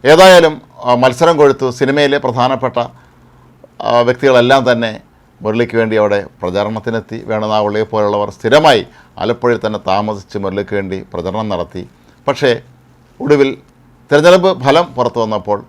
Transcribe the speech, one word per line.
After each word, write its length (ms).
ഏതായാലും, 420
ആ, 160
മത്സരം 380
കൊഴുത്തു. 280
സിനിമയിലെ 460
പ്രധാനപ്പെട്ട, 540
ആ, 20
വ്യക്തികളെല്ലാം 640
തന്നെ 200
മുരളിക്ക് 360
വേണ്ടി 220
അവിടെ 180
പ്രചരണത്തിനെത്തി. 800
വേണുനാഗവള്ളിയെ 640
പോലുള്ളവർ 440
സ്ഥിരമായി 460
ആലപ്പുഴയിൽ 420
തന്നെ 160
താമസിച്ച് 540
മുരളിക്ക് 360
വേണ്ടി 180
പ്രചരണം 380
നടത്തി. 320
പക്ഷേ 240
ഒടുവിൽ 320
തിരഞ്ഞെടുപ്പ് 420
ഫലം 200
പുറത്തു 260
വന്നപ്പോൾ 340